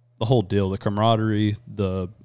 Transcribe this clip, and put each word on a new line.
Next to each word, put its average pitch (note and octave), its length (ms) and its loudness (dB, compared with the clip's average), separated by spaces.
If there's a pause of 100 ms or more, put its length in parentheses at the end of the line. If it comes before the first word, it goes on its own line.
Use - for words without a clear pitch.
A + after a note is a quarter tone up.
(180)
the A2+ 80 -4
whole A#2+ 160 4
deal, G2 280 0
the F#2+ 80 -4
camaraderie, G#2+ 800 0 (160)
the F#2+ 360 -4 (160)